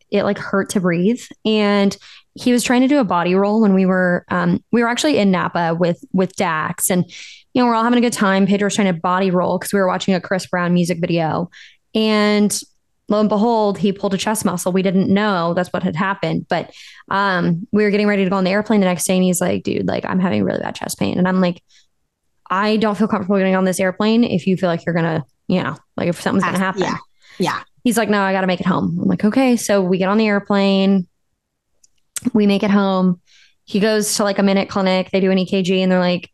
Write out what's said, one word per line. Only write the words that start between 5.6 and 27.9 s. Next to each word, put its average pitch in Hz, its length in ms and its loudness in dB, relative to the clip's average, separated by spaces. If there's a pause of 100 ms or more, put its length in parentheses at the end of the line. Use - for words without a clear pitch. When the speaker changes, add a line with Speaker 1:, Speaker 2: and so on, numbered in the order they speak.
Speaker 1:
with, 175 340 -2
with 185 220 -2
Dax, 165 560 -4
and, 180 140 2 (500)
you 254 80 2
know, 247 40 4
we're 233 80 2
all 226 100 0
having 240 140 2
a 240 40 4
good 240 100 0
time. 196 340 2
Pedro's 196 280 0
trying 196 180 2
to 165 80 -6
body 185 300 0
roll 175 280 0
'cause - 140 -8
we 202 80 2
were 190 60 2
watching 185 280 0
a 175 60 0
Chris 185 260 -4
Brown 175 280 0
music 175 260 0
video, 165 500 -2 (440)
and 208 640 2 (480)
lo 208 120 0
and 214 80 2
behold, 214 500 0
he 196 140 0
pulled 196 200 -4
a 190 60 -2
chest 214 260 -4
muscle. 180 280 -2
We 185 100 0
didn't 190 260 0
know 190 460 0
that's 180 180 -2
what 180 120 -4
had 185 100 -2
happened, 165 540 -4
but, - 240 -4 (360)
um, 180 640 0
we 208 140 2
were 208 60 2
getting 208 180 2
ready 202 160 2
to 180 60 0
go 196 60 0
on 190 60 0
the 180 80 0
airplane 208 300 2
the 185 60 4
next 180 180 -2
day, 190 100 0
and 185 80 2
he's 185 180 2
like, 180 220 -2
"Dude, - 240 -4
like, - 180 -4
I'm - 140 -2
having 175 240 0
really 53 160 -2
bad 50 160 -6
chest - 240 -10
pain." - 180 -2
And 180 120 0
I'm 185 120 0
like, 175 220 -2 (880)
"I 214 280 0
don't 208 200 0
feel 214 80 2
comfortable 202 320 0
getting 190 160 2
on 190 100 2
this 185 140 0
airplane 214 460 2
if - 240 -2
you 185 80 2
feel 180 120 -2
like 170 160 -2
you're 170 120 -2
gonna, 165 280 -2 (220)
you 185 160 0
know, 135 140 -6 (200)
like, - 120 -2
if 170 120 -4
something's - 220 0
gonna 180 140 -4
Speaker 2:
Ask-, 190 240 -2
Speaker 1:
happen." - 20 -2
Speaker 2:
yeah. - 140 -2 (420)
Yeah. 165 240 -4 (220)
Speaker 1:
He's 240 120 0